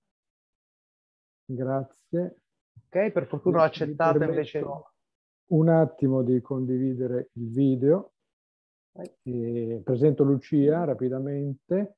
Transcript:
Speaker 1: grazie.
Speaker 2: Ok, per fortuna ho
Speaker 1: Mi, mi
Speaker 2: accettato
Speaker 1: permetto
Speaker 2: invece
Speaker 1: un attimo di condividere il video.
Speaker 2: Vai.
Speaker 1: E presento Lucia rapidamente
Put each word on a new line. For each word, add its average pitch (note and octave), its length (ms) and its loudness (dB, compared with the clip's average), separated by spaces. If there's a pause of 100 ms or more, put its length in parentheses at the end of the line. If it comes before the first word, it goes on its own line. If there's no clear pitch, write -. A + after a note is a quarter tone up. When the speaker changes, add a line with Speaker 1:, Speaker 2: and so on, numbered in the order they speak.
(1500)
Speaker 1:
grazie. C3+ 880 -6 (500)
Speaker 2:
Ok, G#3 240 -2
per C#3+ 160 -4
fortuna D#3+ 320 -2
ho - 40 4
Speaker 1:
Mi, D#3 60 6
mi - 20 -8
Speaker 2:
accettato D3+ 480 0
Speaker 1:
permetto D#3+ 200 0
Speaker 2:
invece D3 260 -4 (880)
Speaker 1:
un D#3+ 160 4
attimo C#3+ 540 2
di B2 180 2
condividere B2+ 960 -4
il A#2+ 160 -8
video. C3+ 640 2 (800)
Speaker 2:
Vai. F3+ 180 -14 (120)
Speaker 1:
E A#2 600 -4
presento C#3 420 2
Lucia C#3+ 600 2
rapidamente C#3+ 1120 -4